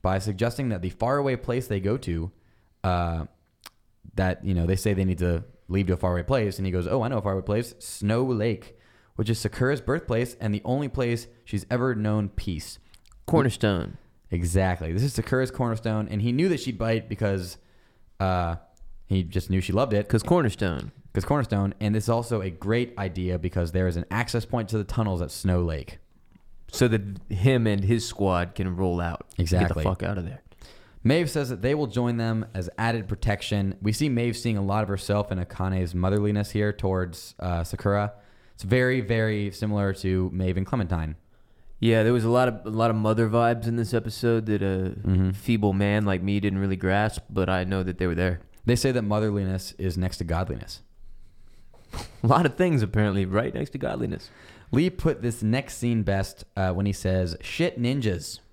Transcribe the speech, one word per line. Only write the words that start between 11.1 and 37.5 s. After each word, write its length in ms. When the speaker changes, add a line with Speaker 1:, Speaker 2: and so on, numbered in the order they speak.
Speaker 1:
she's 280
ever 240
known 340
peace." 480
Speaker 2:
Cornerstone. 720
Speaker 1:
Exactly. 640
This 100
is 100
Sakura's 380
cornerstone, 580
and 120
he 100
knew 180
that 100
she'd 180
bite 320
because, 480
uh, 380
he 160
just 260
knew 120
she 120
loved 200
it. 140
Speaker 2:
'Cause 160
Cornerstone. 680
Speaker 1:
'Cause 120
Cornerstone, 560
and 140
this 100
is 40
also 320
a 100
great 460
idea 420
because 320
there 160
is 100
an 140
access 340
point 240
to 80
the 60
tunnels 380
at 100
Snow 320
Lake. 340
Speaker 2:
So 180
that 120
him 360
and 180
his 220
squad 480
can 220
roll 260
out. 300
Get 120
Speaker 1:
Exactly. 400
Speaker 2:
the 60
fuck 140
out 140
of 80
there. 180
Speaker 1:
Maeve 260
says 200
that 120
they 120
will 140
join 300
them 360
as 240
added 300
protection. 720
We 120
see 160
Maeve 260
seeing 220
a 40
lot 220
of 60
herself 420
in 80
Akane's 560
motherliness 560
here 220
towards, 680
uh, 240